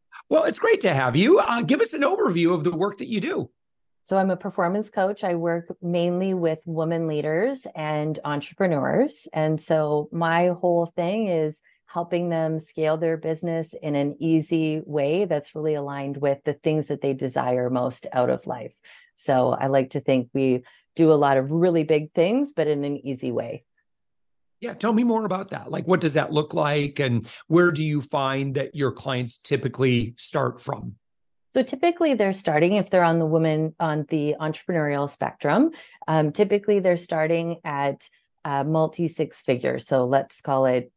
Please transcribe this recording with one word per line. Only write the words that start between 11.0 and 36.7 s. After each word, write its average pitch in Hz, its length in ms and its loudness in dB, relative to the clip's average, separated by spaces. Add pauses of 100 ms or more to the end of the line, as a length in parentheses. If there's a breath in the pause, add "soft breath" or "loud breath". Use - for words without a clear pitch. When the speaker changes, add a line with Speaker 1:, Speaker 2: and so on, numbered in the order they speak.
Speaker 2:
is 156 340 -2 (240 soft breath)
helping 175 440 -4
them 160 280 0
scale 156 380 -2
their 165 220 0
business 165 680 -4
in 147 120 -2
an 143 220 0
easy 160 680 0
way 151 400 0
that's 151 280 -4
really 156 200 -2
aligned 139 420 -6
with 139 300 0
the 147 80 0
things 156 340 0
that 143 140 -6
they 139 120 0
desire 127 560 -2
most 123 440 -4
out 123 160 2
of 127 180 -2
life. 123 260 -10 (420 loud breath)
So 127 360 2
I 135 160 -2
like 135 220 2
to 147 100 -4
think 131 340 0
we 131 300 2 (320 soft breath)
do 160 160 6
a 151 40 8
lot 143 200 4
of 135 160 0
really 170 320 2
big 156 300 0
things, 233 400 0
but 156 140 0
in 143 180 0
an 143 200 -6
easy 131 280 -6
way. - 320 -8 (960)
Speaker 1:
Yeah, 233 120 -8
tell 220 200 -2
me 226 100 4
more 220 220 2
about 190 240 -4
that. - 200 -10
Like, 143 160 -6
what 180 140 4
does 156 140 0
that 147 180 0
look 151 220 -2
like? 147 460 -2
And 120 280 0 (200 loud breath)
where 175 240 6
do 151 120 -2
you 151 160 0
find 135 560 -2
that 139 180 -4
your 135 200 0
clients 127 440 -6
typically 123 800 0
start - 440 -4
from? - 340 -8 (540)
Speaker 2:
So 262 120 0
typically 320 520 2
they're 202 180 2
starting, 175 440 2
if 202 140 0
they're 180 140 4
on 165 160 4
the 160 60 2
woman, 160 560 2
on 151 260 -2
the 147 320 0
entrepreneurial 151 720 -2
spectrum, 214 600 0 (360 loud breath)
um, 151 240 4
typically 202 480 2